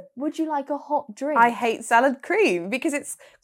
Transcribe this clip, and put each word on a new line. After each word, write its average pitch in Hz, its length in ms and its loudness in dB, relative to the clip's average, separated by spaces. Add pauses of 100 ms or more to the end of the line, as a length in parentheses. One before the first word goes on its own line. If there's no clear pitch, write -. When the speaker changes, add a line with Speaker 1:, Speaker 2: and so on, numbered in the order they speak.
(180)
Speaker 1:
Would 294 200 -6
you 320 120 -2
like 285 200 -4
a 285 80 -4
hot 277 380 -4
drink? 277 240 0
Speaker 2:
I 240 100 8
hate 233 360 -4
salad 247 360 2
cream 202 480 0
because 262 240 -2
it's - 220 -8 (280)